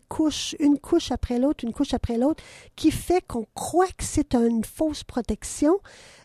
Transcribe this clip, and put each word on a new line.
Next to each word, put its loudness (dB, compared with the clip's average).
couches, -2
une 4
couche 0
après -2
l'autre, 0
une -4
couche -2
après -2
l'autre, 2
qui 2
fait 2
qu'on -6
croit 0
que -6
c'est -2
une 2
fausse -4
protection, 0